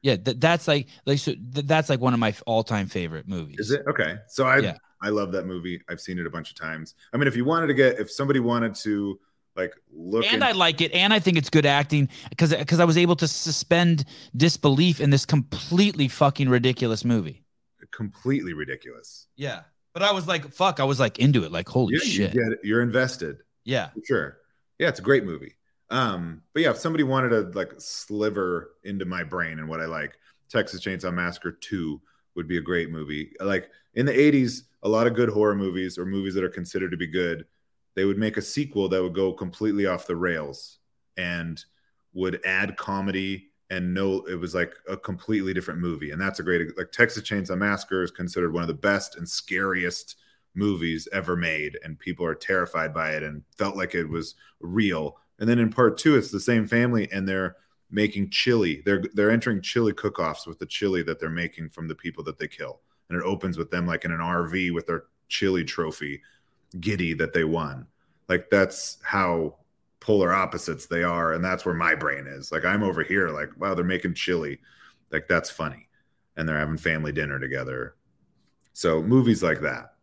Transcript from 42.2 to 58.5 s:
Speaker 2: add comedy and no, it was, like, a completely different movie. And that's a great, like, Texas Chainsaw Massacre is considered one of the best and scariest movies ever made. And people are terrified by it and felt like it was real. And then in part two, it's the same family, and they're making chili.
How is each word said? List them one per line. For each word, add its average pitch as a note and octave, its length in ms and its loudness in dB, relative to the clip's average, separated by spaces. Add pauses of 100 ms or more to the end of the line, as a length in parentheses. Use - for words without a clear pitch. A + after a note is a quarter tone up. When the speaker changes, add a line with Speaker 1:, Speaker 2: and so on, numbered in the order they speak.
Speaker 2:
add G2 340 0
comedy F#2+ 760 -4 (180)
and F2+ 240 -2
no, F#2+ 320 0
it F2+ 100 -6
was, E2+ 180 -6
like, F2 220 -2 (120)
a F#2+ 100 -6
completely G2 560 -4
different F2 260 -4
movie. D#2 320 -4
And E2 100 -6
that's F#2+ 180 -4
a D#2+ 40 -8
great, E2 340 -2
like, F2+ 140 -8
Texas A2+ 320 2
Chainsaw F#2+ 340 -4
Massacre G2 460 -2
is F2 80 -4
considered F2 420 -4
one E2+ 80 -2
of E2+ 60 -4
the E2 80 -4
best G2+ 400 -2
and E2+ 120 -10
scariest F#2 880 -4 (380)
movies E2+ 580 -2
ever F2+ 240 -2
made. D#2 480 -4
And D#2 140 -12
people F2 280 -8
are D#2+ 100 -2
terrified E2 580 -2
by D#2 200 -2
it D#2 100 -4
and D2+ 180 -10 (160)
felt G2 180 -2
like F#2 200 -6
it E2 120 -2
was D#2+ 280 -8 (240)
real. F2 580 -2 (260)
And A2+ 60 2
then A#2+ 100 4
in A2 140 2
part A#2+ 240 4
two, D3+ 180 6
it's - 160 2
the G2+ 80 -2
same A2+ 260 2
family, A#2 460 2
and F#2+ 160 -4
they're F#2+ 300 -2 (340)
making G2+ 380 0
chili. F#2 560 2